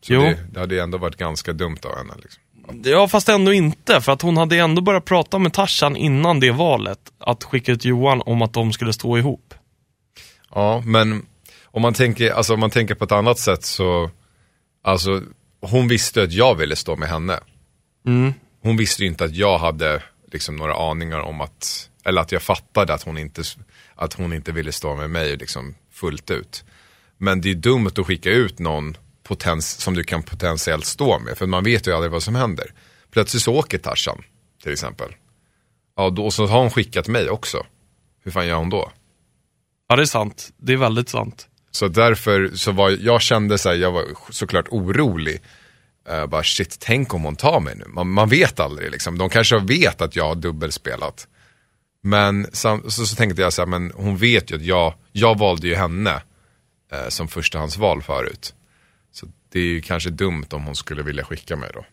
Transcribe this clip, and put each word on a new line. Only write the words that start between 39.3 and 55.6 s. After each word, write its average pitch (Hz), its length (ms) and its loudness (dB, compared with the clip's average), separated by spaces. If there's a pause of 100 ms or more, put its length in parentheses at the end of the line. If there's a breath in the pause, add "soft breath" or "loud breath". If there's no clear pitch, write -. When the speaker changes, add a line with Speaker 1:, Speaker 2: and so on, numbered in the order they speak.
Speaker 2:
Ja, 120 80 6
det 135 60 6
är 156 40 4
sant. 107 520 -4
Det 127 160 0
är 131 40 2
väldigt 120 320 0
sant. 113 380 -8 (240)
Speaker 1:
Så - 160 -2
därför 104 680 4
så 98 160 -2
var 98 180 4 (120)
jag 117 200 4
kände 104 360 2
så 98 120 0
här, 87 60 2
jag 90 160 2
var 87 140 -2 (240)
såklart - 400 -2
orolig. 92 720 -2 (680 soft breath)
Eh, 78 180 -4
bara, 78 160 -2
shit, - 360 -4
tänk 127 340 0
om 85 100 -4
hon 76 120 -4
tar 147 240 2
mig 67 180 -6
nu. 50 100 -16
Man, 90 220 -4
man 104 200 4
vet 151 300 4
aldrig, 76 320 -4
liksom. 85 260 -8
De 92 120 0
kanske 113 300 4
vet 120 420 0
att 82 140 -2
jag 82 120 0
har 80 80 0
dubbelspelat. 78 920 -6 (760)
Men 101 500 2
sam-, 110 380 -2
så, 113 140 -4
så 104 100 -4
tänkte 98 260 0
jag 90 120 2
så - 80 -2
här: 87 60 -2
"Men 87 280 -4
hon 98 220 -2
vet 110 340 2
ju 82 40 -6
att 78 100 -6
jag, 87 280 2 (180)
jag 110 260 4
valde 90 300 2